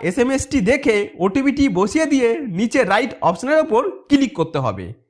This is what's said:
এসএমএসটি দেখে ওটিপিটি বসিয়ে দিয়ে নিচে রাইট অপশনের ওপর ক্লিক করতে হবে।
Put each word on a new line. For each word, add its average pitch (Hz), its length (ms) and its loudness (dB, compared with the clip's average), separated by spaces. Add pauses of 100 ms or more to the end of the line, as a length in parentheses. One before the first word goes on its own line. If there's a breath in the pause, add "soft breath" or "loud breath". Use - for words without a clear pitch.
এসএমএসটি 262 500 0 (120)
দেখে 285 240 2 (300)
ওটিপিটি 269 400 2 (140)
বসিয়ে 311 340 0
দিয়ে 247 160 2 (300)
নিচে 240 200 0 (120)
রাইট 226 200 0 (180)
অপশনের 285 360 0
ওপর 220 160 2 (280)
ক্লিক 277 300 2
করতে 156 260 -2
হবে। 98 200 -4 (240)